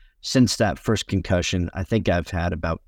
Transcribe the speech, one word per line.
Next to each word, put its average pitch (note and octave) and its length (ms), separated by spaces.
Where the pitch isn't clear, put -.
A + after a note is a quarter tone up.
Since - 360
that G2+ 220
first - 280
concussion, F2+ 680
I F#2+ 100
think G#2 280
I've F2 180
had F2 240
about E2 360